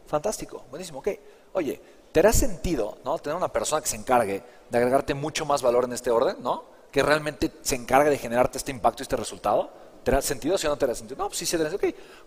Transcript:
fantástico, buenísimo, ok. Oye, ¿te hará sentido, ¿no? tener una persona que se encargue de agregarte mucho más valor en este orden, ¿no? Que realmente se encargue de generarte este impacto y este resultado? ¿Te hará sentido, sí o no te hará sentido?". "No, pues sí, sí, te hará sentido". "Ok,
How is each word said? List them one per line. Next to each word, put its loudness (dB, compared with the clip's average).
fantástico, -4
buenísimo, -12
ok. -4
Oye, -2
¿te 2
hará 8
sentido, 0
¿no? -2
tener -6
una -2
persona 0
que -8
se -2
encargue 2
de 0
agregarte 2
mucho -6
más 0
valor 4
en -4
este -4
orden, 2
¿no? -4
Que 2
realmente 0
se -2
encargue 4
de 2
generarte 0
este -8
impacto -2
y -10
este -4
resultado? 0
¿Te 0
hará 4
sentido, -2
sí -2
o 0
no -2
te 0
hará 2
sentido?". -12
"No, -4
pues -10
sí, -6
sí, 0
te 2
hará -2
sentido". 0
"Ok, -20